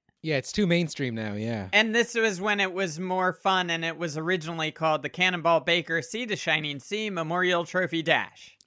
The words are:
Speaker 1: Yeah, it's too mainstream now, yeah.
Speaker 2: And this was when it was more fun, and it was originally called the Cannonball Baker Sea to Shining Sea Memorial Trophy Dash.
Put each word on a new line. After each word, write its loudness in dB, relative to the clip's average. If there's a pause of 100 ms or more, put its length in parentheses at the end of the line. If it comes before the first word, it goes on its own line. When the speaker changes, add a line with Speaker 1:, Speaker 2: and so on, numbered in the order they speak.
(220)
Speaker 1:
Yeah, 0
it's -4
too 2
mainstream 2
now, -4
yeah. -4
Speaker 2:
And 4
this 2
was 0
when 0
it 0
was -2
more 0
fun, 0
and -2
it -4
was -4
originally -2
called 0
the -4
Cannonball 4
Baker 2
Sea -6
to -2
Shining -2
Sea -6
Memorial 0
Trophy -2
Dash. -2 (100)